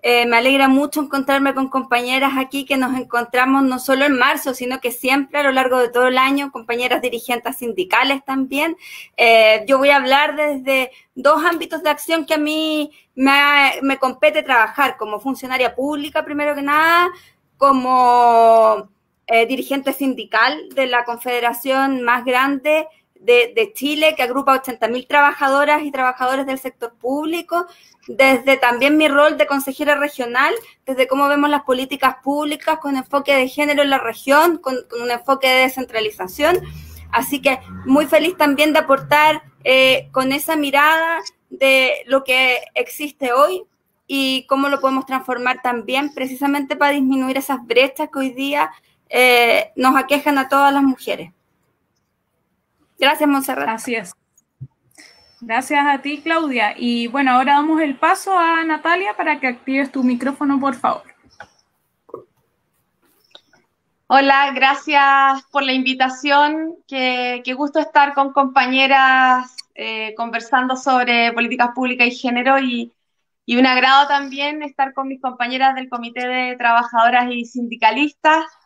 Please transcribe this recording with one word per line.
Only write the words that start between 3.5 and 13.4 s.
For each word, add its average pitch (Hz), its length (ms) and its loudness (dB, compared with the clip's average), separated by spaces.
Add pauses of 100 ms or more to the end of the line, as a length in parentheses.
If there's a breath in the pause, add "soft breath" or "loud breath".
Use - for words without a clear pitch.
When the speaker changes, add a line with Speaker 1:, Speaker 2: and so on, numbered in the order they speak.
Speaker 1:
no 254 140 0
solo 269 280 0
en 285 120 0
marzo, 262 380 0
sino 254 240 -8
que 240 120 -4
siempre 269 480 -2
a 294 40 -2
lo 277 80 2
largo 254 260 0
de 240 120 0
todo 247 180 2
el 254 100 0
año, 277 340 0
compañeras 240 520 -4
dirigentes 240 540 -6
sindicales 240 680 -2
también. 269 500 -4 (400 loud breath)
Eh, 220 520 4
yo 269 100 4
voy 277 120 2
a 285 80 6
hablar 277 380 2
desde 269 540 -2 (240 soft breath)
dos 294 320 2
ámbitos 330 380 -4
de 302 80 2
acción 320 340 -2
que - 80 -2
a 302 60 0
mí 302 520 -2 (220 soft breath)
me, 277 600 4 (100)